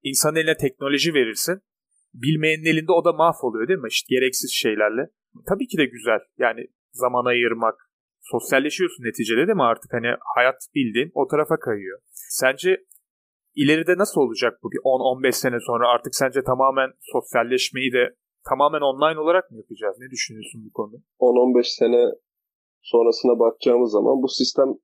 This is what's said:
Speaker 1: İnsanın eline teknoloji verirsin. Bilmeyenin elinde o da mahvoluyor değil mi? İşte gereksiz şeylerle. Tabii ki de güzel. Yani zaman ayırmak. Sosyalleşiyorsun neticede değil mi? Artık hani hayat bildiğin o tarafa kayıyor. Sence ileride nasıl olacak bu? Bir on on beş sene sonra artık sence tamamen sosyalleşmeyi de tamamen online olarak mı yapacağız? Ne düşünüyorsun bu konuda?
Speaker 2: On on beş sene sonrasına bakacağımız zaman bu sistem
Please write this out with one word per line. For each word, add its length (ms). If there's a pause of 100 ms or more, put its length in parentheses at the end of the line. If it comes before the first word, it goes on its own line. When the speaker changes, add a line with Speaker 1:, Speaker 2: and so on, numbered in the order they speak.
Speaker 1:
İnsanın 320
eline 220
teknoloji 560
verirsin. 480 (520)
Bilmeyenin 520
elinde 260
o 140
da 80
mahvoluyor 540
değil 120
mi? 100
İşte 260
gereksiz 380
şeylerle. 560 (400)
Tabii 180
ki 100
de 80
güzel. 340 (180)
Yani 240 (300)
zaman 340
ayırmak. 500 (580)
Sosyalleşiyorsun 720
neticede 440
değil 80
mi? 80
Artık 300
hani 140 (280)
hayat 240 (160)
bildiğin 380
o 140
tarafa 320
kayıyor. 400 (420)
Sence 280 (840)
ileride 420
nasıl 240
olacak 320 (100)
bu? 80
Bir 120
on 160 (100)
on 140
beş 120
sene 240
sonra 280
artık 280
sence 280
tamamen 460 (100)
sosyalleşmeyi 960
de 220 (340)
tamamen 320
online 380
olarak 320
mı 60
yapacağız? 420
Ne 100
düşünüyorsun 560
bu 80
konuda? 240 (220)
Speaker 2:
On 240
on 140
beş 120 (100)
sene 220 (800)
sonrasına 580
bakacağımız 520
zaman 320
bu 40
sistem 420 (140)